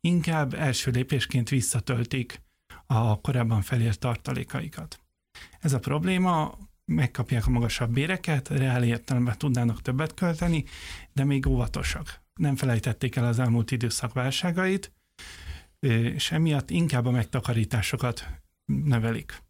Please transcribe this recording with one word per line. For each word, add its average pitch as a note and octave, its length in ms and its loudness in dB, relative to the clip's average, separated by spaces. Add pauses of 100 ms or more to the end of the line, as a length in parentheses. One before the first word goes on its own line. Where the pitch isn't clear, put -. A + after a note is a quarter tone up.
Inkább D#3+ 540 2
első C#3 360 0
lépésként B2 580 0
visszatöltik A#2+ 920 -2 (440)
a A2+ 340 2
korábban A2+ 420 2
felért A2+ 360 0
tartalékaikat. C3+ 1000 -6 (580)
Ez D3+ 140 0
a C3+ 60 2
probléma, E3+ 800 0 (260)
megkapják B2+ 640 0
a - 40 4
magasabb A#2+ 420 0
béreket, D3+ 560 0
reál C3 360 2
értelemben A#2+ 540 0
tudnának A#2+ 440 0
többet C3+ 320 -2
költeni, E3+ 500 0 (480)
de C3+ 120 2
még C#3 220 2
óvatosak. - 760 -2 (120)
Nem C#3+ 220 0
felejtették A#2+ 600 0
el B2 80 2
az A#2 140 2
elmúlt A#2 320 2
időszak A#2+ 420 -2
válságait, F3+ 800 -2 (880)
ö, A#2 220 2
és - 280 -2
emiatt D#3 400 2
inkább C#3+ 360 2
a B2+ 40 2
megtakarításokat A#2 1160 0 (360)
növelik. B2 840 0